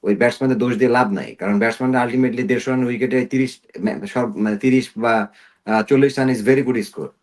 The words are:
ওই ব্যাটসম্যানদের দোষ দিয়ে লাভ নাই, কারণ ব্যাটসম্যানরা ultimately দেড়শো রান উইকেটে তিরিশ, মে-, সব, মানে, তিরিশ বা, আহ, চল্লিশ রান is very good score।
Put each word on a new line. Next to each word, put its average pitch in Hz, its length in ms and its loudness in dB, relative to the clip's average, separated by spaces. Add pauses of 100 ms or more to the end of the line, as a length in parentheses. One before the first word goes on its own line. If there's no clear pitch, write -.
ওই 104 140 0
ব্যাটসম্যানদের 120 420 0
দোষ 120 180 0
দিয়ে 120 140 2
লাভ 120 220 2
নাই, 98 220 -8
কারণ 101 240 -2
ব্যাটসম্যানরা 123 480 0
ultimately 123 400 0
দেড়শো 123 240 -2
রান 127 140 0
উইকেটে 120 420 -2
তিরিশ, 131 340 -2 (200)
মে-, 107 260 -4
সব, 113 300 -4
মানে, 104 200 0
তিরিশ 127 400 2
বা, 110 360 0 (340)
আহ, 110 160 2
চল্লিশ 139 360 2
রান 131 120 2
is 123 80 0
very 131 240 2
good 123 140 -2
score। 98 320 -8 (140)